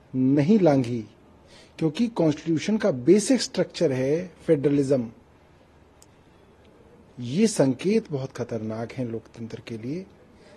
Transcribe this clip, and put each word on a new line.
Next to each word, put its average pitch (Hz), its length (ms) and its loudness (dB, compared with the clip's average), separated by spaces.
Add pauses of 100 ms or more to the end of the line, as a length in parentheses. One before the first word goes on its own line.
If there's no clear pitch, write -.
(140)
नहीं 143 440 4
लांघी, 127 460 2 (760)
क्योंकि 165 280 0
constitution 165 720 0
का 208 140 0
basic 180 500 4
structure - 500 -2
है 143 400 -2 (160)
federalism। 139 640 2 (2000)
ये 135 280 0
संकेत 170 640 0
बहुत 135 200 -8
खतरनाक 113 600 -8
हैं 131 140 -8
लोकतंत्र 113 640 -12
के 117 100 -12
लिए। 139 280 -10 (520)